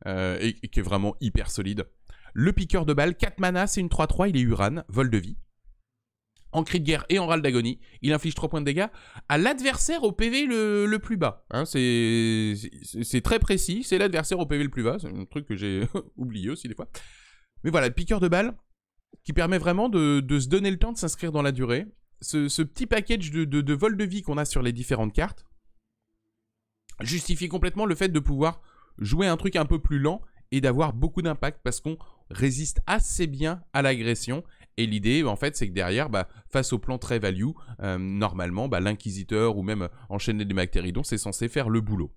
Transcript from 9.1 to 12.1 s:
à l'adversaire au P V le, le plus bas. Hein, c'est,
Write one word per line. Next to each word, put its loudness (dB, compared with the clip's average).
à 2
l'adversaire 0
au 2
P 0
V 0
le, 2
le 2
plus -4
bas. -2
Hein, -2
c'est, 2